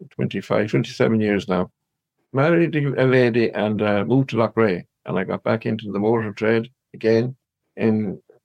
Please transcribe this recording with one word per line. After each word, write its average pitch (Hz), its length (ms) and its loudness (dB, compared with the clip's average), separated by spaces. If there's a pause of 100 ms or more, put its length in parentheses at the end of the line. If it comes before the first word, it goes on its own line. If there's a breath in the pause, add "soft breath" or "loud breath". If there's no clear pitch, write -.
(120)
twenty-five, 107 600 -2
twenty-seven 127 480 0
years 101 300 0
now. 90 200 0 (600)
Married 160 460 2
a 139 280 0
lady 120 460 4
and, 104 300 -2
uh, 104 240 2
moved 135 240 2
to 117 80 -4
Loughrea, 107 480 0 (200)
and 92 140 -4
I 95 60 -4
got 98 180 -6
back 113 220 -2
into 110 260 -6
the 101 80 -4
motor 107 320 0
trade 113 380 -2 (240)
again 113 420 0 (400)
in 107 460 -2 (240)